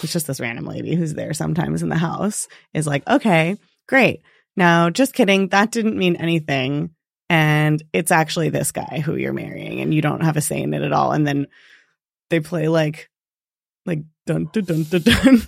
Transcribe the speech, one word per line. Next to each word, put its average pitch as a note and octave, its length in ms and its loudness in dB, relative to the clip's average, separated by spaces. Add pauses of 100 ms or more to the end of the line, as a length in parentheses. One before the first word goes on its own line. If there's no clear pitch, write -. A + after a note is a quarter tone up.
who's D#3 100 -6
just E3+ 140 -4
this C3+ 140 -6
random B2 260 -8
lady B2+ 300 -6
who's E3 180 -2
there - 220 -8
sometimes D#3+ 480 -4
in E3 60 -4
the D#3 80 -2
house, F3 500 -4 (260)
is D#3 140 -2
like, C#3+ 200 -4
"Okay, F3+ 500 2 (300)
great. B3 340 2 (340)
Now, E3+ 340 4
just B3+ 240 2
kidding. G3 360 2
That G3+ 220 4
didn't A3 280 -2
mean F3+ 160 2
anything. D#3 720 -2 (400)
And D3+ 540 2 (100)
it's F3+ 160 -2
actually D#3+ 400 0
this C#3+ 220 -4
guy C#3+ 340 -6
who D#3+ 120 -4
you're C3+ 160 -4
marrying A#2+ 480 -10
and D#3 120 -2
you D3+ 80 2
don't D3 220 -2
have D#3+ 140 0
a D3 40 0
say C#3+ 220 -4
in D3 100 -4
it D3 80 -4
at D3 120 -2
all." C#3 180 2
And D3 160 2
then C#3+ 180 -2 (840)
they E3 80 2
play, D#3 300 -2
like, D#3 380 0 (800)
like, E3 140 -4 (260)
dun, D#3+ 260 -2
dun, A3 140 -2
dun, D#3+ 180 -2
dun, E3 180 -2
dun A3+ 460 6